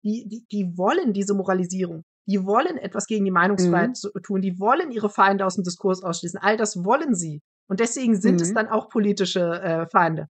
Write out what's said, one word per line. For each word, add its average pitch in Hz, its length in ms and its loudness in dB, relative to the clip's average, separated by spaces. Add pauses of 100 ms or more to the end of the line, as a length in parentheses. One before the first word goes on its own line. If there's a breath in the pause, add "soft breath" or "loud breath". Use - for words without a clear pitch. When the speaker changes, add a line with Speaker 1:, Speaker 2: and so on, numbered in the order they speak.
Speaker 1:
die, 214 240 -4
die, 220 240 -14
die 185 260 -4
wollen 240 360 2
diese 202 220 0
Moralisierung. 185 680 -2 (220)
Die 196 180 0
wollen 262 340 0
etwas - 280 -6
gegen 214 200 -2
die 190 60 0
Meinungsfreiheit 180 580 4
Speaker 2:
Mhm. 254 60 -6
Speaker 1:
zu, 202 140 -10 (140)
tun. 190 180 -2
Die 185 180 -2
wollen 277 320 2
ihre 214 200 -2
Feinde 196 340 2
aus 185 100 -2
dem 196 80 -2
Diskurs 185 380 -2
ausschließen. 170 400 -6
All 214 160 2
das 202 260 -2
wollen 262 300 2
sie. 160 280 -4 (260)
Und 196 120 -4
deswegen 233 400 2
sind 180 220 4
es 170 80 0
Speaker 2:
Mhm. 214 60 -4
Speaker 1:
dann 220 120 0
auch 220 220 -2
politische, 190 720 0
äh, 165 300 -2
Feinde. 160 420 2